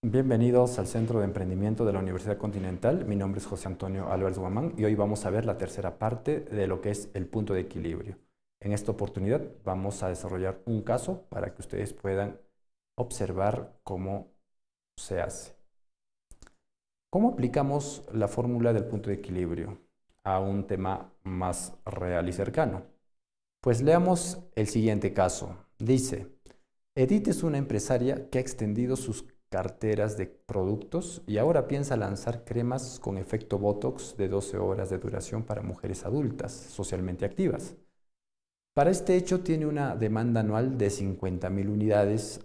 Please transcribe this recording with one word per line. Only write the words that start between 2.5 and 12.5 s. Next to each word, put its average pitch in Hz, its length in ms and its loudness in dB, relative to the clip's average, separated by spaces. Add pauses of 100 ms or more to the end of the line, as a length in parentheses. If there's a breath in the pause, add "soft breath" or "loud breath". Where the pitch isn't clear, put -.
Mi 104 100 0
nombre 98 220 0
es - 80 -8
José 98 220 -6
Antonio 95 440 -4
Álvarez 95 240 0
Guamán 95 400 -2
y 110 80 2
hoy 104 100 6
vamos 104 300 2
a 95 60 0
ver 110 160 2
la 101 100 0
tercera 95 420 -6
parte 120 420 0
de 104 260 -2
lo 92 160 -2
que 104 80 -2
es 104 240 -6
el 92 100 -4
punto 104 300 -2
de 92 60 0
equilibrio. 87 580 -6 (420)
En 101 120 -2
esta 104 180 -2
oportunidad 101 500 0 (240)
vamos 98 380 -4
a 92 80 -2
desarrollar 92 560 -4
un 113 160 0
caso 185 480 -2
para 98 240 -6
que - 80 -14
ustedes 98 320 -6
puedan 98 440 -2 (580)